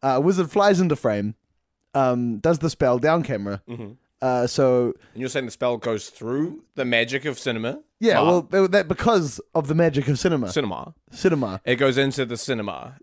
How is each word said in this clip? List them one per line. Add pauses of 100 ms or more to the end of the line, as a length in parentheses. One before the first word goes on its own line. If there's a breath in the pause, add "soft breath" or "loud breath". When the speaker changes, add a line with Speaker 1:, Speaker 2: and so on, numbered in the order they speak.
Speaker 1:
Uh,
a
wizard
flies
into
frame, (580)
um,
does
the
spell,
down
camera.
Speaker 2:
Mm-hmm. (280)
Speaker 1:
Uh,
so (200)
Speaker 2:
And
you're
saying
the
spell
goes
through (100)
the
magic
of
cinema? (180)
Speaker 1:
Yeah,
Speaker 2:
Ah.
Speaker 1:
well,
th-,
that
because (140)
of
the
magic
of
cinema.
Speaker 2:
Cinema. (160)
Speaker 1:
Cinema.
Speaker 2:
It
goes
into
the
cinema